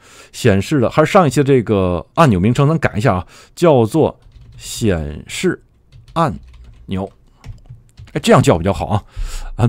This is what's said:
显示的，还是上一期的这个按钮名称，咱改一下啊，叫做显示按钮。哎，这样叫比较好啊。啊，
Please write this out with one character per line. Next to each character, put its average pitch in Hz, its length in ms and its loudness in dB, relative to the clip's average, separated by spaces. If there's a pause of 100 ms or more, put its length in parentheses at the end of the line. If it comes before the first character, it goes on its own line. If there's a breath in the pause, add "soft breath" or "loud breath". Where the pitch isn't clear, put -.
(300 soft breath)
显 101 320 0
示 151 160 -2
的， 110 100 0
还 151 160 2
是 151 60 -2
上 190 160 4
一 131 40 0
期 147 100 0
的 139 40 2
这 131 200 2
个 92 500 0
按 160 160 4
钮 95 80 2
名 107 160 2
称， 139 140 2
咱 160 100 0
改 - 180 -4
一 104 40 -4
下 104 160 0
啊， 87 100 -6 (300 soft breath)
叫 147 280 4
做 113 320 0 (400)
显 80 680 -6
示 - 340 -4 (520)
按 156 200 -2 (540)
钮。 98 240 -6 (1040)
哎， - 100 -6
这 - 80 0
样 185 100 6
叫 123 160 2
比 82 60 -4
较 98 100 0
好 - 140 -8
啊。 101 160 -4 (540 loud breath)
啊， 113 120 0